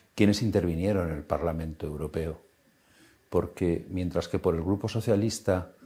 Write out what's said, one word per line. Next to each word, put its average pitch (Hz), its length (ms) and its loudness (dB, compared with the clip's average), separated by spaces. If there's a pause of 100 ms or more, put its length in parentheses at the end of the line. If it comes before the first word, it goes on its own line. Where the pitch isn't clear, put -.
(140)
quienes 104 280 4
intervinieron 92 680 2
en 78 60 -2
el 71 80 -8
Parlamento 80 640 -4
Europeo, 78 540 -6 (880)
porque 85 600 0
mientras 87 380 -2
que - 100 -2
por 87 160 2
el 82 80 -2
Grupo 98 260 0
Socialista 101 840 0 (140)